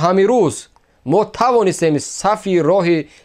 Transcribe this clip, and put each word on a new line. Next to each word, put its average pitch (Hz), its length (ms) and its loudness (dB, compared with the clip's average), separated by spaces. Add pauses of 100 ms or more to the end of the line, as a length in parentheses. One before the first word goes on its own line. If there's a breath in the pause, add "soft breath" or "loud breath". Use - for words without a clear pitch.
ҳамин 185 260 2
рӯз 220 280 2 (500)
мо 185 200 2
тавонистем 202 760 0
сафи 190 640 -2
роҳи, 170 460 0 (180 loud breath)